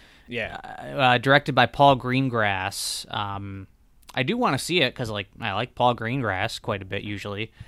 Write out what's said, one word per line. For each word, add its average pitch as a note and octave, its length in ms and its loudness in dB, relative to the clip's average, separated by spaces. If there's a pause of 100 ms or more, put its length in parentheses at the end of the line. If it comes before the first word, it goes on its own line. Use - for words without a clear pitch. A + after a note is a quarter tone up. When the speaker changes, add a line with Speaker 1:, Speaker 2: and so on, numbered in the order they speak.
(280)
Speaker 1:
Yeah. A2 340 -6
Speaker 2:
uh, - 200 -14 (140)
uh, B2+ 220 6
directed C#3 380 4
by B2 100 8
Paul C#3 320 6
Greengrass. A2+ 1160 -2
Um, G2 540 -6 (480)
I C3 80 -2
do F3+ 140 -2
wanna G3 240 0
see F3 200 0
it B2 140 2
'cause, A2+ 160 -6
like, G2+ 160 -6 (140)
I G#2+ 140 -4
like A2+ 200 -4
Paul B2 220 4
Greengrass A2 680 -4
quite G2+ 200 -4
a - 20 -12
bit G2 180 -8
usually. G#2 480 -8 (160)